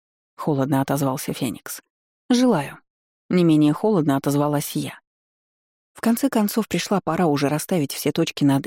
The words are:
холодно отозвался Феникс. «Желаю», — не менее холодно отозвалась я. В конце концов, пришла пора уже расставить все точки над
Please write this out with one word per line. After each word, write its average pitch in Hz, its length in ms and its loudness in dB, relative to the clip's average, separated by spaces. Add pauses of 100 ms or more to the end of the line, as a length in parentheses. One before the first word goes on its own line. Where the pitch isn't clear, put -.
(360)
холодно 135 440 0
отозвался 139 520 -2
Феникс. - 480 -8 (480)
«Желаю», — 240 520 0 (500)
не 180 140 2
менее 151 280 6
холодно 160 440 2
отозвалась 143 580 -2
я. 143 240 -8 (960)
В - 60 -20
конце 233 280 0
концов, 214 400 0
пришла 180 320 -2
пора 165 260 0
уже 143 220 2
расставить 151 440 -2
все - 200 -4
точки - 320 -2
над 139 220 4